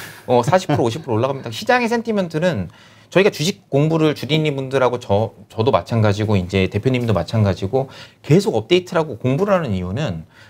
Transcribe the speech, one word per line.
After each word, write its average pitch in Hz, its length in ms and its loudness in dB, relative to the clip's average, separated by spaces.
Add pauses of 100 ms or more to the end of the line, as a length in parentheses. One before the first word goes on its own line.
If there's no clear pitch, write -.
(260)
어, 120 180 2
사십 180 260 2
프로, 156 140 2
오십 113 200 -2
프로 120 120 -4
올라갑니다. 123 360 -4
시장의 240 360 0
센티먼트는 180 800 -2 (420)
저희가 196 200 4
주식 - 380 -4
공부를 156 460 2
주디님 151 400 0
분들하고 127 440 0
저, 107 340 0 (160)
저도 110 220 0
마찬가지고 104 640 2
이제 92 320 0
대표님도 120 460 0
마찬가지고 101 760 0 (320)
계속 185 340 2
업데이트를 180 460 0
하고 143 160 -6
공부를 170 360 0
하는 160 200 0
이유는 90 520 -6 (240)